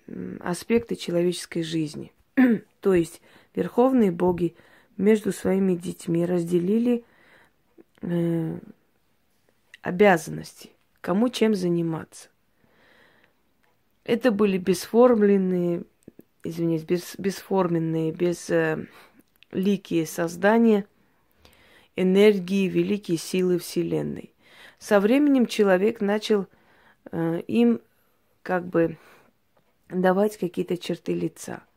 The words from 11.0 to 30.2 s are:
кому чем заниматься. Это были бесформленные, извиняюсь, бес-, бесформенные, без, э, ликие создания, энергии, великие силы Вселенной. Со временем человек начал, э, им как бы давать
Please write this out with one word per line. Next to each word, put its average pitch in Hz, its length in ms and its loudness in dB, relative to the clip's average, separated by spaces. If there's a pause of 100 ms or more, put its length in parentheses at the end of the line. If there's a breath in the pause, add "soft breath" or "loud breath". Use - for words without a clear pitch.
кому 208 280 0
чем 220 260 2
заниматься. 170 720 -4 (1700 soft breath)
Это 240 280 0
были 202 260 0
бесформленные, 190 1300 2 (600)
извиняюсь, 165 400 -4
бес-, 175 340 -4
бесформенные, 165 920 -2
без, 175 380 -4
э, 160 380 -2 (640 loud breath)
ликие 180 540 -2
создания, 202 800 2 (1120 soft breath)
энергии, 190 720 4
великие 175 500 -2
силы 180 420 -2
Вселенной. 156 720 -6 (460 loud breath)
Со 208 200 2
временем 262 460 4
человек 202 560 2
начал, 208 460 -2 (640 soft breath)
э, 165 360 -4
им 233 340 2 (600)
как 180 220 -4
бы 165 320 0 (920 soft breath)
давать 185 480 0